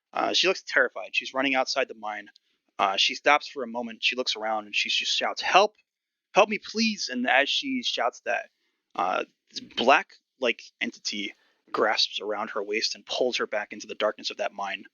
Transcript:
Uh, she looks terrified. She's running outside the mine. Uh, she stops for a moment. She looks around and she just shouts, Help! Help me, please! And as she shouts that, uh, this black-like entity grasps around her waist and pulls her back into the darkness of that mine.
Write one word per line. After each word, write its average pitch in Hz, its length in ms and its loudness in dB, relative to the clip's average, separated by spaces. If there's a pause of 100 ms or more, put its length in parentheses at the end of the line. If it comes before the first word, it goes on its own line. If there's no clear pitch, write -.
(140)
Uh, - 200 0
she - 140 4
looks 185 180 0
terrified. 120 500 0
She's 120 180 -4
running 135 220 0
outside 131 320 0
the 120 80 -10
mine. 107 320 -8 (520)
Uh, 98 180 2
she - 180 2
stops 147 320 4
for - 160 -10
a 120 40 -6
moment. 113 360 -8
She - 120 2
looks 123 200 -2
around 107 300 -2
and 104 100 -10
she - 140 0
just - 260 0
shouts, 107 260 -2
Help! 202 340 4 (580)
Help 202 160 6
me, 208 100 -2
please! 220 500 -2
And 123 180 -2
as 131 220 6
she 131 340 -2
shouts 120 420 -2
that, 110 240 -2 (460)
uh, - 280 0 (280)
this - 80 -14
black-like - 1000 0 (200)
entity 104 520 -6 (380)
grasps - 500 0
around 104 300 -4
her 107 120 -4
waist 104 320 -2
and 104 100 -16
pulls - 320 0
her 120 100 -2
back 104 260 -6
into 107 140 -12
the 104 80 -12
darkness - 340 -2
of 107 80 -8
that 101 160 -4
mine. 98 300 -8 (100)